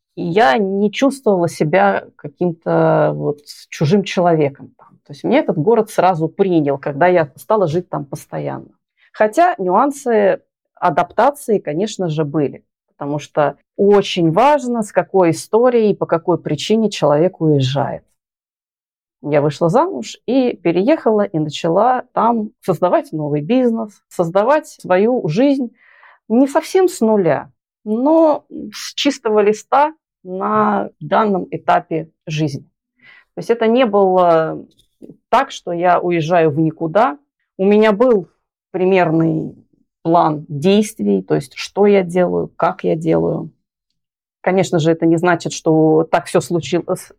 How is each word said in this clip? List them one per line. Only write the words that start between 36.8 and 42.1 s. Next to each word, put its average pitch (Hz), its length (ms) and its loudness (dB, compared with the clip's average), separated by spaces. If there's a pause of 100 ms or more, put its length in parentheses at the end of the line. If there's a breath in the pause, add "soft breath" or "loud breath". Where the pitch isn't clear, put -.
У 190 80 0
меня 214 260 4
был 208 360 2 (440)
примерный 165 840 0 (480)
план 165 440 0
действий, 196 760 0
то 185 140 -4
есть - 200 -6
что - 300 -2
я 202 180 4
делаю, 175 520 -2